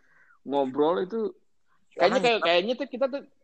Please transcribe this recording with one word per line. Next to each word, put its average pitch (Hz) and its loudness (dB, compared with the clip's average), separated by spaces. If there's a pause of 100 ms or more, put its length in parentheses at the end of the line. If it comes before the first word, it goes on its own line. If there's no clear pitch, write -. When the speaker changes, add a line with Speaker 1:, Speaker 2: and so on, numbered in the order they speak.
(420)
Speaker 1:
ngobrol 143 0
itu 214 -6 (560)
kayaknya - -12
Speaker 2:
Karena 202 4
Speaker 1:
kayak, 233 2
kayaknya 175 2
tuh 262 -6
kita 269 -4
tuh 269 -8 (220)